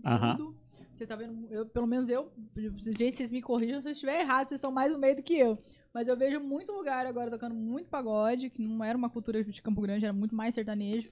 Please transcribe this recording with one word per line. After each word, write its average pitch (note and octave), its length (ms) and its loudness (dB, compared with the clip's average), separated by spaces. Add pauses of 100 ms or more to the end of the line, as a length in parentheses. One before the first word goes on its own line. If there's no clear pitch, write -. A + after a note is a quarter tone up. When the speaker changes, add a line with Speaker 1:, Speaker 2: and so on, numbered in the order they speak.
Speaker 1:
Aham. A#2 320 4
Speaker 2:
tudo. D4+ 200 -8 (360)
Você A3+ 140 -12
tá A3 80 -8
vendo, A3+ 360 -10
eu, A3 140 -4
pelo A#3+ 220 -2
menos B3 220 2
eu, C4 220 0 (240)
gente, G#3+ 600 0
vocês A#3+ 160 -4
me B3 100 -2
corrijam A#3+ 400 0
se C4 60 -8
eu D4+ 60 -2
estiver C#4+ 280 -2
errado, C4+ 280 2
vocês C#4 80 -4
estão C4+ 140 -4
mais C4 200 4
no D#4 80 -2
meio C4+ 160 6
do C#4 80 -4
que E4+ 120 2
eu. A#3 220 6 (360)
Mas A#3 140 -2
eu B3 100 4
vejo C#4 220 2
muito C#4+ 320 -4
lugar C#4 360 -2
agora A#3+ 240 -4
tocando A#3 240 -6
muito A#3 340 -4
pagode, A#3+ 600 2
que - 120 -6
não A3 220 -2
era A3+ 140 0
uma A#3+ 120 0
cultura A3 340 -2
de G#3 180 -8
Campo G#3 200 0
Grande, G#3 240 2
era G3+ 80 0
muito G#3 220 0
mais A3+ 180 0
sertanejo. G#3+ 580 -2